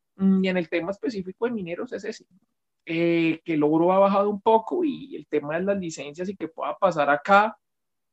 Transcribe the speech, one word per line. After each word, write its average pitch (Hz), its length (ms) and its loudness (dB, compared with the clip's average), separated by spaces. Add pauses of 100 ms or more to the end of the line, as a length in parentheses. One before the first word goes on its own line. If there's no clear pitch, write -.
(160)
Mm, 190 260 4
y 190 60 2
en 185 80 0
el 175 140 -2
tema 170 200 -2
específico 196 540 -6
de 247 60 0
mineros 180 420 -8
es 196 100 -10
ese, - 220 -12 (600)
eh, 165 580 0
que 165 100 -2
el 147 80 2
oro 160 300 4
ha 190 60 4
bajado 196 320 4
un 208 100 -6
poco 226 420 2
y 262 320 -6
el 156 120 -12
tema 147 320 -4
de 185 60 -4
las 202 140 -2
licencias 165 520 -10
y 196 40 -8
que 160 140 -10
pueda - 300 -8
pasar 160 320 2
acá, 202 480 4 (540)